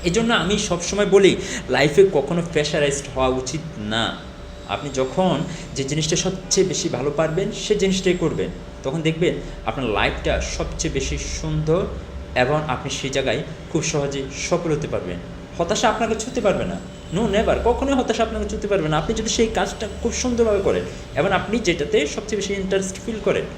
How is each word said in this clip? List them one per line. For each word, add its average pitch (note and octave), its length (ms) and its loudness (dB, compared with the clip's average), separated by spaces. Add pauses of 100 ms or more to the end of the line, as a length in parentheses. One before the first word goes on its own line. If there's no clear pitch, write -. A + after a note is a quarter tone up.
এজন্য A3+ 300 2
আমি F#3+ 240 2
সবসময় G3+ 480 0
বলি, F#3+ 300 8 (320)
লাইফে D3 440 6
কখনো E3 300 2 (100)
প্রেশারাইজড D3 520 0 (120)
হওয়া C3 120 4
উচিত C3 320 -2 (180)
না। G#2+ 380 -2 (520)
আপনি C#3 260 -4
যখন C#3+ 460 2 (340)
যে C3+ 100 -2
জিনিসটা D#3 320 0
সবচেয়ে - 500 2
বেশি D3+ 220 -2
ভালো C3 220 0
পারবেন, D#3+ 420 0
সে - 220 0
জিনিসটাই F#3 460 2
করবেন। B2+ 280 0 (340)
তখন D3+ 200 -2
দেখবেন D#3+ 320 2 (320)
আপনার B2 200 -2
লাইফটা G#2+ 540 0
সবচেয়ে - 540 -4
বেশি C#3 240 -2
সুন্দর D#3 680 0 (480)
এবং C#3 340 2
আপনি C3+ 220 -2
সেই C3 200 -4
জায়গায় C3+ 320 0 (300)
খুব D#3 100 0
সহজে C#3 400 -2 (280)
সফল E3 220 0
হতে D#3 160 -2
পারবেন। F#2 280 -4 (420)
হতাশা F#3 300 2
আপনাকে A3 260 0
ছুঁতে - 260 -4
পারবে E3 240 2
না। F3 140 -4 (360)
No, G3+ 220 2
never। F#3+ 180 4 (100)
কখনোই C4+ 300 2
হতাশা B3 280 2
আপনাকে G#3+ 260 -2
ছুঁতে G#3 180 -4
পারবে F3 220 2
না, D#3 100 2
আপনি G#3+ 160 0
যদি A3 140 -2
সেই A3+ 180 2
কাজটা G3+ 420 -2 (140)
খুব A#3 100 0
সুন্দরভাবে A3+ 500 2
করেন F2+ 200 2 (320)
এবং F#3 180 2
আপনি F#3+ 260 0
যেটাতে E3+ 480 2
সবচেয়ে G#3 360 -4
বেশি F#3+ 100 -2
ইন্টারেস্ট F#3+ 440 -2 (100)
ফিল A3 180 -4
করেন। C#3+ 200 2 (140)